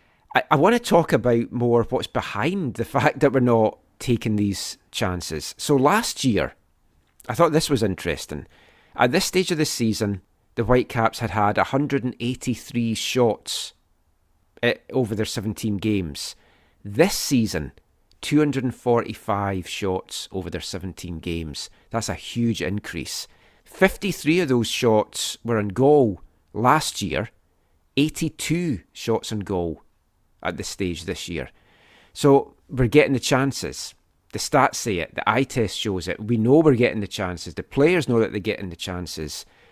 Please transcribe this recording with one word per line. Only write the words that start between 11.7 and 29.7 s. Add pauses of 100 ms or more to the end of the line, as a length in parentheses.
and
eighty-three
shots, (920)
eh, (180)
over
their
seventeen
games. (480)
This
season, (480)
two
hundred
and
forty-five
shots
over
their
seventeen
games. (220)
That's
a
huge
increase. (360)
Fifty-three
of
those
shots
were
on
goal (320)
last
year. (640)
Eighty-two (120)
shots
on
goal (580)